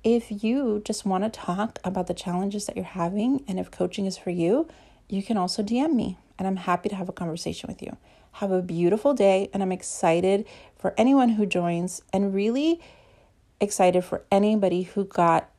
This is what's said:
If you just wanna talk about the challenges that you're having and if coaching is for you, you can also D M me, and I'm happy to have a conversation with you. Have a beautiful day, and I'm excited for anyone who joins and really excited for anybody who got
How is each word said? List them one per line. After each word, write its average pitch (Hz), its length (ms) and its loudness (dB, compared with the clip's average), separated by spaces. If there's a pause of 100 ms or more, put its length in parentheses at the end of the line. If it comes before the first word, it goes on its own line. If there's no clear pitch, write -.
If 226 400 0
you 226 420 0
just - 200 -6
wanna 196 240 0
talk 202 540 -6
about 185 240 -4
the 175 60 -4
challenges 196 540 -4
that - 80 -10
you're 185 100 -6
having 214 640 -2
and 185 120 -4
if 180 120 -8
coaching 180 340 -4
is 185 120 -6
for - 120 -8
you, 180 380 0 (420)
you 196 140 -4
can 220 140 -2
also 190 260 -2
D 233 160 -2
M 311 160 0
me, 190 220 -2 (200)
and 190 100 -4
I'm 196 100 -2
happy 180 320 -2
to 202 60 -4
have 185 140 -6
a - 40 -12
conversation 170 540 -8
with - 140 -14
you. - 160 -14 (360)
Have 196 180 -4
a 185 100 2
beautiful 180 520 2
day, 196 400 4
and 196 100 -2
I'm 185 80 -2
excited 185 760 0 (320)
for - 200 -4
anyone 254 320 6
who 208 160 2
joins 175 560 -2 (120)
and 196 220 0
really 277 440 2 (800)
excited 180 440 4
for - 280 -6
anybody 196 520 4
who 196 220 -4
got 170 540 2